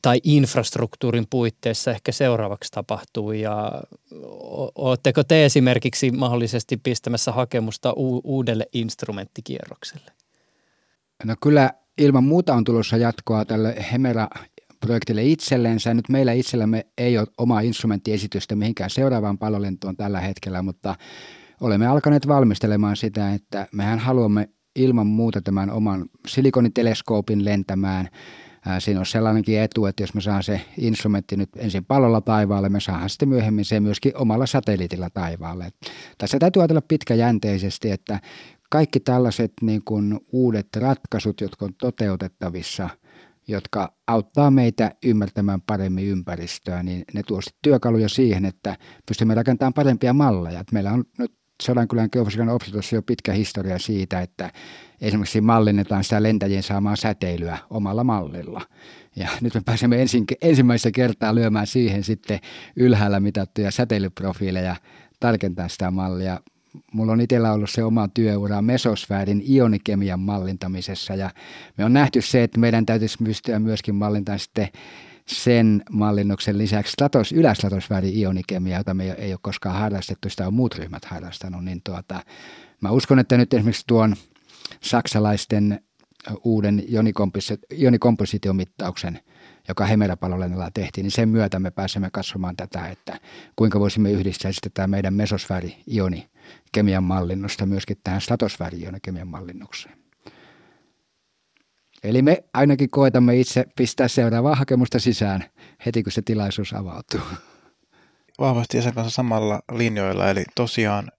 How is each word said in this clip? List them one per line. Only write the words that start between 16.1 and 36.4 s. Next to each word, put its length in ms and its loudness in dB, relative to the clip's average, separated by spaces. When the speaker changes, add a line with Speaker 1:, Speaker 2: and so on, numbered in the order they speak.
Speaker 2:
itsellämme 540 0
ei 200 2
ole 80 0
omaa 220 2
instrumenttiesitystä 960 -2
mihinkään 340 -2
seuraavaan 480 0
palolentoon 580 -4
tällä 240 -4
hetkellä, 420 -6
mutta 340 -6
olemme 260 2
alkaneet 420 4
valmistelemaan 680 2
sitä, 380 -2
että 380 -8
mehän 260 -2
haluamme 500 2
ilman 300 2
muuta 360 0
tämän 280 -2
oman 340 -2
silikoniteleskoopin 1160 2
lentämään. 640 0
Ää, 140 -2
siinä 200 0
on 60 -2
sellainenkin 540 2
etu, 260 0
että 160 -4
jos 120 -8
me 60 -2
saa 220 -2
se 180 -2
instrumentti 580 -2
nyt 200 -2
ensin 280 -4
pallolla 360 4
taivaalle, 480 2
me 120 0
saadaan 300 -4
sitten 180 0
myöhemmin 360 2
se 160 0
myöskin 360 0
omalla 300 2
satelliitilla 640 -2
taivaalle. 560 -8
Et 80 -14
tässä 200 -2
täytyy 240 4